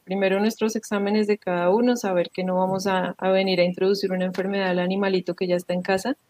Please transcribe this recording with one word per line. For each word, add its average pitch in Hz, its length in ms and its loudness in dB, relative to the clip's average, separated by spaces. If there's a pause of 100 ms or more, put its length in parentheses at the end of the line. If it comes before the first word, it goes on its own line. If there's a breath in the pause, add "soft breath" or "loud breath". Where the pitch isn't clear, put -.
primero 190 340 0
nuestros 220 360 0
exámenes 208 520 0
de 208 120 2
cada 175 320 0
uno, 240 260 2
saber 180 340 0
que 190 120 -6
no 185 140 0
vamos 185 300 0
a, 185 300 0
a 190 140 0
venir 190 300 2
a 175 40 4
introducir 190 460 0
una 185 140 -2
enfermedad 190 460 -2
al 180 80 0
animalito 185 560 0
que 185 120 -4
ya 175 100 2
está 180 160 -4
en 180 100 -4
casa. 196 340 -2 (120)